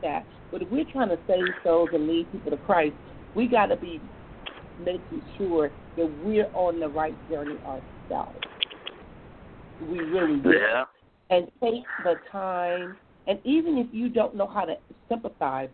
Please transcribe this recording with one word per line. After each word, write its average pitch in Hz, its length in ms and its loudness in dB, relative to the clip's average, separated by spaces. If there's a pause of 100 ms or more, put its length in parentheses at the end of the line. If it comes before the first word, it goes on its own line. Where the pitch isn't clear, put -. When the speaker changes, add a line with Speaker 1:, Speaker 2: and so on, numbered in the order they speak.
Speaker 1:
that. 147 220 -2 (260)
But - 120 -6
if 185 80 -8
we're 277 220 2
trying 254 180 2
to 170 160 0
save 185 180 4 (200)
souls 170 280 6
and 156 140 2
lead 165 260 2
people - 200 -4
to 147 60 -2
Christ, 160 360 4 (400)
we 233 120 2
gotta 208 300 4
be 170 240 -8 (840)
making 180 380 -4 (140)
sure 165 340 2 (260)
that 165 100 2 (180)
we're 208 300 4
on 175 260 2
the 156 80 0
right 156 260 0 (160)
journey 147 260 -4 (100)
ourselves. - 720 -8 (1500)
We 175 120 -2
really 160 400 2
do. 139 120 6
Speaker 2:
Yeah. 110 320 6 (460)
Speaker 1:
And 180 160 4 (140)
take 240 220 2 (220)
the - 100 4 (160)
time, 180 680 -2 (300)
and 196 180 2
even 311 340 4
if 240 140 2
you 233 160 0
don't 214 280 2
know 196 100 2
how 196 180 -2
to 160 120 -4 (320)
sympathize, 135 640 -2